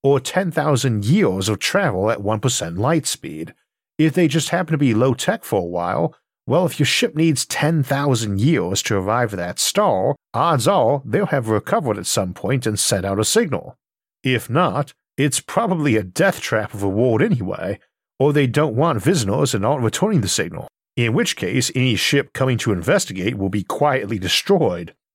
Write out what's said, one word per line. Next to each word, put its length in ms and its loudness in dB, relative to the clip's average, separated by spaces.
or 160 4
ten 320 -2
thousand 540 0
years 420 2
of 100 0
travel 540 0
at 100 -4
one 200 -2
percent 360 -2
light 300 0
speed. 460 -8
If 160 2
they 140 4
just 220 0
happen 240 -2
to 40 0
be 160 2
low-tech 520 0
for 160 0
a 40 -4
while, 520 -2
well, 200 2
if 160 -4
your 40 4
ship 300 0
needs 300 2
ten 360 0
thousand 600 0
years 420 2
to 140 0
arrive 360 0
at 40 -6
that 200 -6
star, 600 0
odds 340 2
are 380 4
they'll 220 0
have 200 -2
recovered 500 0
at 80 -10
some 280 -2
point 320 -2
and 120 -2
sent 280 0
out 160 -2
a 20 0
signal. 540 -2
If 280 0
not, 440 0
it's 240 0
probably 560 0
a 80 2
death 380 0
trap 320 -2
of 100 -6
a 60 0
world 320 2
anyway, 580 -2
or 140 4
they 140 4
don't 280 0
want 260 0
visitors 540 0
and 100 -2
aren't 200 0
returning 340 0
the 80 0
signal, 400 -4
in 160 0
which 220 0
case 380 -2
any 220 2
ship 380 0
coming 240 0
to 140 -2
investigate 640 -2
will 120 -2
be 140 -2
quietly 560 -2
destroyed. 760 0